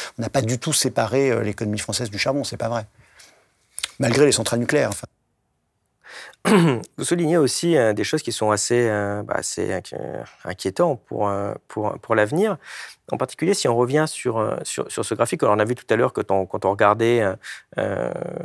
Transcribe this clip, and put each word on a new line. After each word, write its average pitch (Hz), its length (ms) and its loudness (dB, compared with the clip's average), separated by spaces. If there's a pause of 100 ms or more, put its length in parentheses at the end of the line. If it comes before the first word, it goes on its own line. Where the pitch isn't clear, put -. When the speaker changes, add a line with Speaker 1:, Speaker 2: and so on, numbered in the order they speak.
(180)
Speaker 1:
on 117 40 -6
n'a 117 80 -4
pas 135 120 0
du 120 180 -2
tout 160 120 -4
séparé, 131 580 2
euh, 110 140 0
l'économie 104 340 -4
française - 320 -4
du 101 80 -10
charbon, 135 280 -2
c'est - 100 -8
pas 113 140 -4
vrai. 113 160 -4 (1120)
Malgré 135 260 4
les 139 60 6
centrales 117 300 0
nucléaires, 120 300 0
enfin. - 160 -10 (1400)
Speaker 2:
<clears throat> 170 340 6 (180)
Vous 135 60 -6
soulignez 170 340 2
aussi, 165 380 2
euh, 117 160 4
des 104 140 -2
choses 156 180 -2
qui 117 80 -6
sont 107 180 0
assez, 120 380 2
euh, 104 360 -2
bah, - 140 -6
assez 98 360 -4
inqui-, - 220 -8 (500)
inquiétantes 143 600 -2
pour, 107 220 -4
euh, 101 260 -4 (140)
pour, 107 320 -4
pour - 160 -2
l'avenir. 156 420 2 (540)
En - 60 -4
particulier, 160 360 -2
si 165 140 0
on 117 80 4
revient 131 320 2
sur, 117 300 -4
euh, 107 260 0
sur, - 260 -6
sur - 140 -4
ce 110 120 -2
graphique, 123 280 0
alors 107 120 6
on 107 40 2
a 107 60 6
vu 120 100 0
tout - 140 -20
à 113 80 4
l'heure 117 160 2
que - 80 -2
ton, 98 240 0
quand - 180 -8
on 98 80 2
regardait, 113 500 4
euh, 98 140 0 (420)
euh, 101 340 -2 (340)